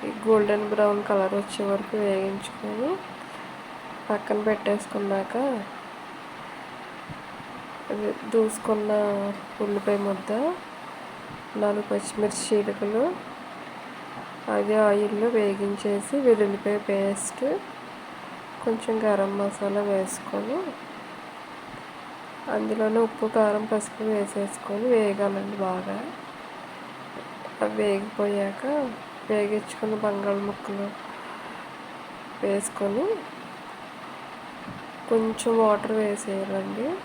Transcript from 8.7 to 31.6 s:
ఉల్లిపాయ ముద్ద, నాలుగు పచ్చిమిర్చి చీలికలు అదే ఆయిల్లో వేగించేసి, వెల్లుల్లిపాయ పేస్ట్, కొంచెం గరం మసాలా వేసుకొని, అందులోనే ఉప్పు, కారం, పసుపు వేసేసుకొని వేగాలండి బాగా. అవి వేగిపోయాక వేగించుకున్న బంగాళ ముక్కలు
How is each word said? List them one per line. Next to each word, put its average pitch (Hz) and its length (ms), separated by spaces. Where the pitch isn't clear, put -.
ఉల్లిపాయ 202 440
ముద్ద, 190 240
నాలుగు 208 300
పచ్చిమిర్చి 208 560
చీలికలు 208 560
అదే 208 200
ఆయిల్లో 208 500
వేగించేసి, 202 760
వెల్లుల్లిపాయ 208 500
పేస్ట్, 196 540
కొంచెం 220 280
గరం 196 340
మసాలా 202 520
వేసుకొని, 202 680
అందులోనే 214 520
ఉప్పు, 220 280
కారం, 214 360
పసుపు 214 400
వేసేసుకొని 202 840
వేగాలండి 202 720
బాగా. 185 320
అవి 214 180
వేగిపోయాక 202 840
వేగించుకున్న 214 640
బంగాళ 202 420
ముక్కలు 202 400